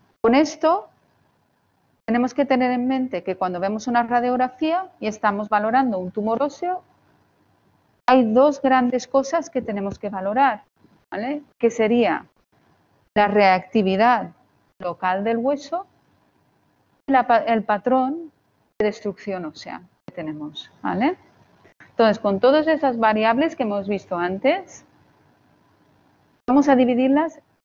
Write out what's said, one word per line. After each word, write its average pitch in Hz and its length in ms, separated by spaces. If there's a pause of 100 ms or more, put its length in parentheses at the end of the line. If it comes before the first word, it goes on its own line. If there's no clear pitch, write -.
(220)
con 233 120
esto 320 540 (1160)
tenemos 240 260
que 277 140
tener 254 240
en 247 180
mente 254 340
que 185 140
cuando 180 240
vemos 214 280
una 240 160
radiografía 254 840 (120)
y 214 60
estamos 208 440
valorando 220 480
un 180 120
tumor 226 320
óseo, 349 400 (1200)
hay 247 260
dos 285 300
grandes 254 440
cosas 277 440
que 254 100
tenemos 202 380
que 208 100
valorar, 214 540 (480)
¿vale? 277 320 (160)
Que 233 120
sería 220 540 (880)
la 208 140
reactividad 196 1000 (480)
local 185 460
del 233 120
hueso 285 500 (1200)
y 269 60
la 247 140
pa-, 233 100
el 214 280
patrón 262 680 (460)
de 208 80
destrucción 196 580
ósea 175 380 (240)
que - 80
tenemos, 151 680
¿vale? 208 380 (720)
Entonces, 220 300
con 196 200
todas 294 280
esas 285 280
variables 226 600
que 247 80
hemos 202 240
visto 190 280
antes, 190 680 (1600)
vamos 277 220
a 269 80
dividirlas 262 640 (240)